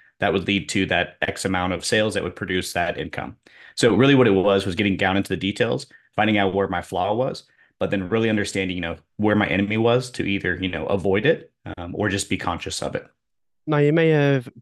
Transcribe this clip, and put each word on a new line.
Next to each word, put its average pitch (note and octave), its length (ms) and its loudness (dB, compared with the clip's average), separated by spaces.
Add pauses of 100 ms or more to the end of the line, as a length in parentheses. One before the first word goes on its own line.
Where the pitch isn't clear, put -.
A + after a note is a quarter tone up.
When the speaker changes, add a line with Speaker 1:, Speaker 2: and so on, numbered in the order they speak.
(200)
Speaker 1:
That F#2+ 140 0
would F2+ 140 -2
lead G2+ 220 0
to F#2+ 180 0
that F2+ 340 -2
X - 240 -4
amount F2+ 280 0
of E2+ 120 -6
sales G#2+ 300 0
that F2 80 -2
would F2+ 120 -6
produce F#2 380 -4
that F2 240 -2
income. - 380 -8 (400)
So A2+ 180 4
really C3+ 220 6
what B2 100 6
it A2 60 6
was, G2 340 4
was F#2 80 -4
getting G2 240 0
down F#2+ 180 2
into G2 140 -2
the F#2 80 -2
details, A2+ 480 -2 (300)
finding G#2+ 240 2
out F#2+ 160 0
where G2 120 2
my F2+ 140 -4
flaw F#2 320 -4
was, C3 300 -4 (340)
but F#2+ 140 -2
then F#2+ 180 -4
really A2+ 220 0
understanding, G2 440 -2
you F2+ 60 -6
know, E2+ 140 -6 (220)
where G#2 180 2
my G#2 120 2
enemy G2+ 300 0
was A#2+ 340 2
to - 120 -6
either, F#2+ 360 -2
you F#2 100 -4
know, E2 180 -6
avoid G2 360 0
it, - 280 0 (260)
um, E2+ 180 -10
or G2+ 140 -2
just G2 220 -4
be F#2+ 60 0
conscious - 440 -6
of - 140 -4
it. - 100 -10 (640)
Speaker 2:
Now, D#3 100 2
you D3 160 4
may E3 160 4
have C#3 380 2 (140)